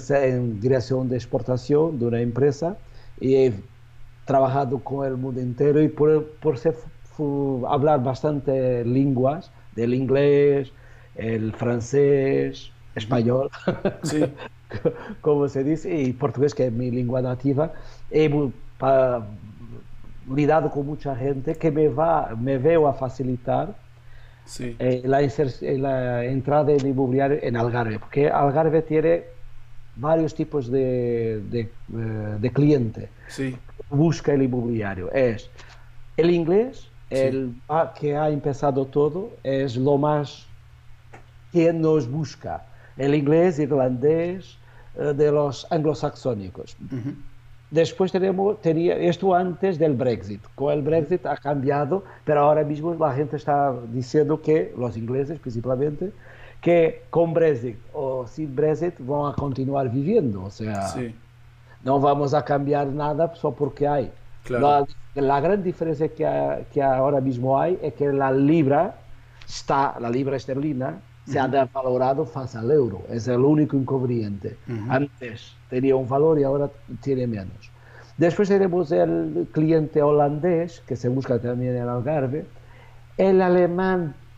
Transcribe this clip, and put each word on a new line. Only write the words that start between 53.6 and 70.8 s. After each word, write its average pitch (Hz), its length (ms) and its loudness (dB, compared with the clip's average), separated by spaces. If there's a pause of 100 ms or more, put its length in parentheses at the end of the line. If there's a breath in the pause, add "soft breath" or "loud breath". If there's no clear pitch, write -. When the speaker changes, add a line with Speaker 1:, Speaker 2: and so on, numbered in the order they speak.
Speaker 1:
diciendo 147 480 0
que, 156 380 0
los 120 180 -4
ingleses 135 440 -4
principalmente, 131 720 -4 (480 loud breath)
que 170 500 4
con 165 240 2
Brexit 131 420 2 (160)
o 131 340 -4
sin 147 280 -10
Brexit 156 460 0
van 143 320 -2
a - 20 -12
continuar 135 560 -2
viviendo. 139 540 0
O 101 60 -10
sea, 104 380 -6
Speaker 2:
Sí. 117 260 -8 (720 soft breath)
Speaker 1:
no 135 160 2
vamos 143 340 2
a 143 100 2
cambiar 143 440 0
nada 147 460 -2
solo 147 220 -4
porque 143 320 -2
hay. 143 220 -2 (340)
Speaker 2:
Claro. 131 420 2 (280)
Speaker 1:
La, 139 80 -2
la 139 180 4
gran 190 240 2
diferencia 160 440 -2
que 151 160 -4
ha-, 143 360 -2 (120)
que 147 80 0
ahora 135 400 2
mismo 131 400 0
hay 170 220 2
es 151 120 -4
que 143 180 0
la 135 180 2
libra 143 640 4 (520 soft breath)
está, - 520 -2
la 117 100 -4
libra 135 280 -2
esterlina 139 640 -4 (260)